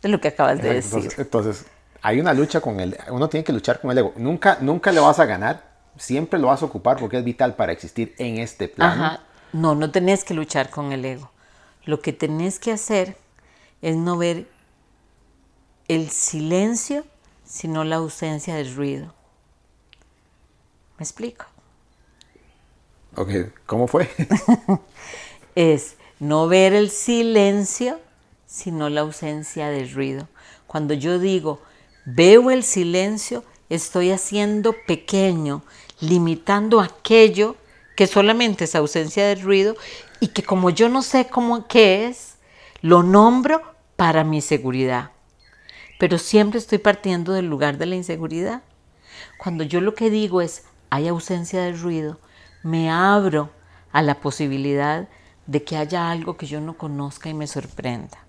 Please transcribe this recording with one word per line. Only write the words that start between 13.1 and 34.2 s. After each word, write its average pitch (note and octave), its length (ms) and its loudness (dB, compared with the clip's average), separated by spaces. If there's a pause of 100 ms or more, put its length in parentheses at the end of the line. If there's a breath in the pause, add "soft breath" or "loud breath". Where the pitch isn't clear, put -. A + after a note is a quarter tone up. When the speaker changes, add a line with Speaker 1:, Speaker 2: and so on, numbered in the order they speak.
Speaker 1:
es D#3+ 140 -2
no E3+ 220 -2
ver E3+ 300 -2 (1400)
el E3 220 -2
silencio, G#3 960 -2 (400)
sino D#3+ 400 -6
la D#3+ 100 -2
ausencia D#3+ 600 -6
del C3 200 -8
ruido. C#3+ 380 -6 (1900)
¿Me D#3+ 40 -12
explico? - 420 -14 (1700 soft breath)
Speaker 2:
Ok, F#2+ 140 -8 (360)
¿cómo A#2 220 -2
fue? D#3 300 0
<laughs> - 640 0 (720 loud breath)
Speaker 1:
Es E3 400 2 (240 soft breath)
no D3+ 280 0
ver F#3+ 260 6
el G#3 180 4
silencio, A3+ 1080 0 (460)
sino D#3 440 -6
la D3 120 -2
ausencia D3+ 680 -8
del C3+ 220 -6
ruido. C3+ 360 -6 (400 soft breath)
Cuando D3+ 260 -4
yo D#3 240 -2
digo, F3 440 -2 (440 soft breath)
"Veo G3 460 8
el B3+ 120 2
silencio", G3+ 800 -2 (260 soft breath)
estoy F3 420 0
haciendo G#3 640 0 (100)